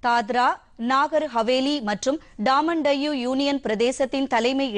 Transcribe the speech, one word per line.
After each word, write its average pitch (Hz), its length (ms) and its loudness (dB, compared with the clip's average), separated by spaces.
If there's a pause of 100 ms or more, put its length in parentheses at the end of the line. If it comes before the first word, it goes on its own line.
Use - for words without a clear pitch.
தாத்ரா, 240 440 2 (440)
நாகர் 302 420 2
ஹவேலி 254 420 0 (140)
மற்றும் 233 280 -2 (300)
டாமன் 302 400 2
டையூ 285 240 0 (140)
யூனியன் 277 400 0
பிரதேசத்தின் 254 680 0
தலைமை 262 340 0 (120)